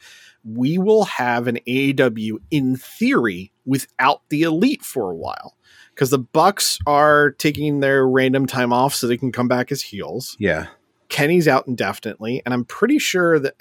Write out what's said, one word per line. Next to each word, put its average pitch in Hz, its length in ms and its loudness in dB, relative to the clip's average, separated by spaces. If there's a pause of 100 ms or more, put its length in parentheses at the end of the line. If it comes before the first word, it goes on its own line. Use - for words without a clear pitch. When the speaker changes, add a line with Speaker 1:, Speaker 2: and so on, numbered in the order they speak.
(440)
Speaker 1:
we 127 340 -2
will 208 280 4
have 120 420 -2
an 120 100 -2
A - 100 -6
E 135 260 0
W 113 460 0 (120)
in 131 260 0
theory 120 760 -2 (140)
without 135 640 0
the 151 140 -2
Elite 175 400 0
for 104 280 -6
a 85 40 -6
while, 64 400 -12 (400)
'cause 131 160 0
the 139 80 4
Bucks 165 680 0
are 147 460 4
taking 143 480 -2
their 135 280 4
random 131 400 2
time 123 260 -2
off 131 220 2
so 123 120 -4
they 120 100 0
can 127 140 -4
come 123 160 -2
back 123 240 0
as 139 100 -6
heels. 95 580 -10
Speaker 2:
Yeah. 80 280 -2 (420)
Speaker 1:
Kenny's 156 380 2
out 135 200 2
indefinitely, 113 760 -6
and 127 120 -4
I'm 123 100 -4
pretty 269 320 0
sure 170 400 0
the 135 240 -2